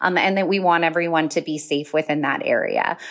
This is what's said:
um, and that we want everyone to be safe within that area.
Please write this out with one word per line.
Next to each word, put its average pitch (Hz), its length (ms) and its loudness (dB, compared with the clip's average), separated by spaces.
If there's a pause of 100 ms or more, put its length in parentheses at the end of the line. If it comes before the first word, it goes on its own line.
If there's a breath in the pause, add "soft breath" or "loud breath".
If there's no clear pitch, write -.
um, 180 160 2
and 190 200 2
that 190 120 0
we 196 100 2
want 170 260 2
everyone 165 440 0
to 160 120 -2
be 151 180 -6
safe 147 340 -4
within 151 300 0
that 139 220 -2
area. - 520 0 (140 loud breath)